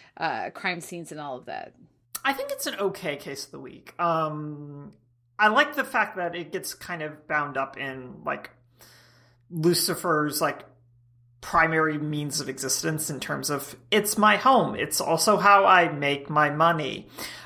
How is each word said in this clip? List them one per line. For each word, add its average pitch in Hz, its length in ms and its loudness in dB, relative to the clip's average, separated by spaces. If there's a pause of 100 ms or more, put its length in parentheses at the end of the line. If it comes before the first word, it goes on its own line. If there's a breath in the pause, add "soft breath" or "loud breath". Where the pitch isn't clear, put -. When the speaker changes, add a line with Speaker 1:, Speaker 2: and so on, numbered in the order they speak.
(160 loud breath)
Speaker 1:
uh, 113 340 -4
crime 180 300 -6
scenes 170 320 -12
and 151 80 -12
all 139 160 -8
of - 100 -16
that? - 260 -12 (520)
Speaker 2:
I 269 80 0
think 554 180 -6
it's 539 160 -6
an 277 140 -6
okay 185 360 -4
case - 280 -12
of - 80 -20
the 139 80 -16
week. - 400 -20
Um, 151 920 -4 (460)
I 214 100 6
like 294 280 2
the 277 80 -2
fact 214 320 -2
that 175 180 -4
it 165 160 -8
gets 190 240 -8
kind 170 280 -10
of 151 260 -10
bound 147 280 -2
up 135 220 -4
in, 131 460 -10
like, 139 260 -6 (1000 soft breath)
Lucifer's, 160 880 0
like, 147 240 -2 (760)
primary 160 580 2
means 147 420 -4
of 131 80 -8
existence 151 640 -2
in 135 100 -6
terms 139 300 -4
of, 139 260 -6 (160)
"It's 208 260 2
my 208 180 6
home. 233 380 4
It's - 260 -2
also 175 360 4
how 196 280 8
I 180 280 8
make 143 360 -2
my 151 220 4
money." 151 600 0
<laughs> - 60 -18 (280 loud breath)